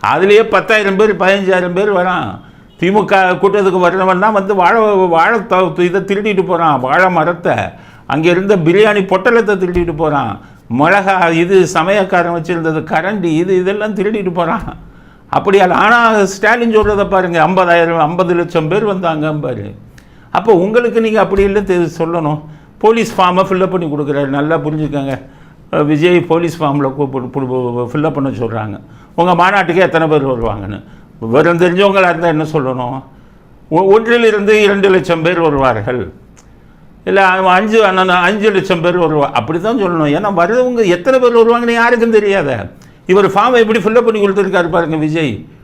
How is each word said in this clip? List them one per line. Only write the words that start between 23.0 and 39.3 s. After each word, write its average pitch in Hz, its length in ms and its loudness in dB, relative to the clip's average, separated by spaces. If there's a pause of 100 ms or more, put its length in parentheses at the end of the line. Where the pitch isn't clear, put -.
ஃபார்மை 180 220 2
ஃபில் 190 180 -2
அப் 175 100 0
பண்ணி 175 140 -2
கொடுக்குறாரு, 143 420 -2
நல்லா 147 300 -2
புரிஞ்சுக்கங்க. 143 640 -4 (500)
அஹ், 151 140 0
விஜய் 165 360 2
போலீஸ் 165 420 -2
ஃபார்ம்ல 139 300 -2
கூப்பிடு, 131 320 -6
புடு-, 123 680 -4
ஃபில் 151 100 -2
அப் 160 100 -2
பண்ண 139 160 -2
சொல்றாங்க. 107 500 -6 (360)
உங்க 175 200 2
மாநாட்டுக்கு 180 460 2
எத்தனை 165 260 2
பேர் 147 200 2
வருவாங்கன்னு. 107 560 -6 (360)
விவரம் 147 380 0
தெரிஞ்சவங்களா 185 520 2
இருந்தா 170 180 -2
என்ன 156 160 0
சொல்லணும்? 131 600 -6 (680)
ஒ-, 180 160 0
ஒன்றிலிருந்து 214 800 4
இரண்டு 196 260 2
லட்சம் 175 320 0
பேர் 170 180 0
வருவார்கள், 127 800 -2 (840)
இல்ல 190 220 2
அவன் 185 260 2
அஞ்சு, 214 320 2
அண்ணா, 185 180 0
அஞ்சு 190 480 2
லட்சம் 180 300 -2
பேர் 175 180 0
வருவா, 151 220 0
அப்படித்தான் 165 640 -2